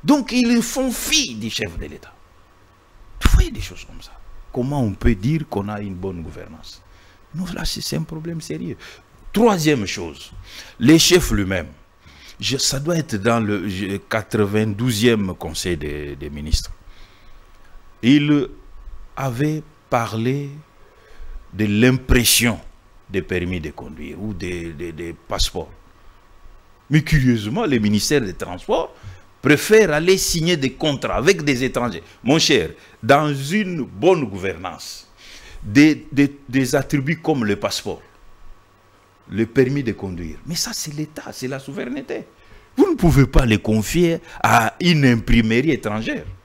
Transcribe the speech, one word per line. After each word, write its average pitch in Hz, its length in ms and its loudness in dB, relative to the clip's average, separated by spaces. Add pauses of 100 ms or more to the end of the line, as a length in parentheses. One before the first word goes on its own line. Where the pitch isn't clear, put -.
Donc, 285 280 2
ils 240 300 2
font 262 300 -2
fi 262 420 -2
du 110 160 -8
chef 101 300 -8
de - 60 -10
l'État. - 280 -18 (1080)
Vous - 120 -6
voyez - 160 4
des 240 120 -10
choses - 240 -14
comme - 160 -18
ça. - 100 -20 (400)
Comment 135 300 -4
on 110 100 0
peut 113 240 0
dire 147 340 -2
qu'on 101 200 -6
a 104 120 -8
une 98 140 -10
bonne 90 260 -8
gouvernance ? - 640 -16 (500)
Non, 175 200 -8
là, - 120 -8
c'est, - 160 -4
c'est - 140 -6
un 156 80 -4
problème 160 380 -10
sérieux. 160 360 -10 (540)
Troisième 156 560 4
chose, 82 440 -10 (480)
les 156 200 8
chefs - 320 4
lui-même. 95 360 -2 (720)
Je, 113 180 -2
ça - 220 -2
doit 165 180 0
être 143 180 -4
dans 117 240 0
le, 104 280 -2
je, 98 300 -4
quatre-vingt-douzième 107 1400 0
Conseil 82 420 -6
des, 73 380 -8
des 71 140 -12
ministres. 73 420 -4 (1300)
Il 147 480 4 (680)
avait 135 480 -4 (260)
parlé 120 600 -2 (1040)
de 104 120 -2
l'impression 117 960 2 (500)
des 95 120 -2
permis 90 380 -4
de 78 100 -8
conduire 78 520 -14
ou 107 120 -8
des, 87 400 -8
des, 85 180 -10
des 82 220 -12
passeports. - 580 -6 (1160)
Mais 151 120 4
curieusement, 120 640 2
le 151 120 2
ministère 127 440 2
des 95 120 -6
Transports 90 600 -4 (480)
préfère 180 500 6
aller 170 260 4
signer 170 400 0
des 131 160 -2
contrats 127 420 -2
avec 156 280 2
des 135 200 0
étrangers. 120 400 -4 (200)
Mon 143 160 4
cher, 98 320 2 (300)
dans 147 320 4
une 165 500 -4
bonne 139 420 2
gouvernance, 92 840 -10 (540)
des, 135 500 4
des, 143 280 2 (100)
des 127 260 0
attributs 143 440 -2
comme 143 260 0
le 101 120 0
passeport, 101 440 -6 (1300)
le 101 160 0
permis 135 380 2
de 110 100 -2
conduire, 87 520 -10
mais 156 100 -8
ça 233 180 -4
c'est - 200 -10
l'État, 151 380 -10
c'est - 160 -10
la 135 120 -6
souveraineté. - 640 -8 (500)
Vous 370 160 4
ne 320 40 2
pouvez 139 300 6
pas 131 200 4
les 110 120 4
confier 131 600 0 (220)
à 113 400 4
une 165 240 4
imprimerie 117 680 4
étrangère. 113 540 -4 (200)